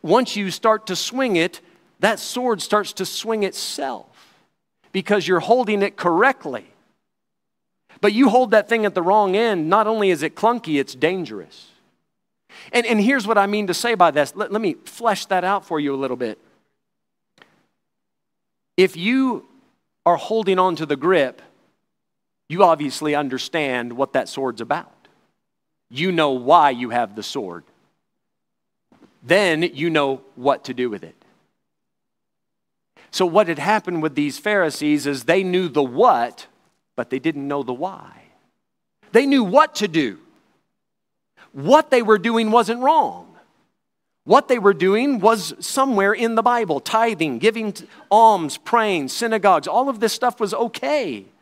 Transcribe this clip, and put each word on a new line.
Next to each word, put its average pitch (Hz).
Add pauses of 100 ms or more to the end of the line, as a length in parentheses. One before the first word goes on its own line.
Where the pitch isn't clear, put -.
Once 226
you 202
start 214
to 190
swing 240
it, 165 (400)
that 208
sword 247
starts 208
to 185
swing 214
itself - (560)
because 190
you're 185
holding 214
it 202
correctly. 175 (1300)
But 208
you 240
hold 240
that 208
thing 226
at 196
the 180
wrong 196
end, 202
not 208
only 214
is 156
it 151
clunky, 202
it's 131
dangerous. 127 (1040)
And, 240
and 220
here's 247
what 214
I 196
mean 208
to 175
say 233
by 180
this. 143
Let, -
let 208
me 190 (100)
flesh -
that 185
out 190
for 160
you 143
a -
little 131
bit. 120 (2250)
If 185
you 240 (640)
are 170
holding 196
on 185
to 156
the 147
grip, 143 (1040)
you 175
obviously 151
understand 131
what 131
that 120
sword's 123
about. 143 (1000)
You 156
know 160
why 139
you 123
have 113
the 107
sword. 92 (1600)
Then 165
you 165
know 139 (120)
what 131
to 127
do 123
with 101
it. 82 (2000)
So 185
what 175
had 156
happened 175
with 156
these 147
Pharisees 151
is 135
they 190
knew 180
the 151
what, 127 (500)
but 120
they 131
didn't 143
know 143
the 123
why. 180 (920)
They 254
knew 269
what 269
to 208
do. 143 (1300)
What 214
they 247
were 214
doing 226
wasn't 233
wrong. 254 (960)
What 226
they 247
were 202
doing 208
was 185
somewhere 214
in 226
the 220
Bible, 220
tithing, 175
giving 214
t-, - (240)
alms, 202
praying, 196
synagogues, 202
all 233
of 226
this 220
stuff -
was 208
okay. 226 (180)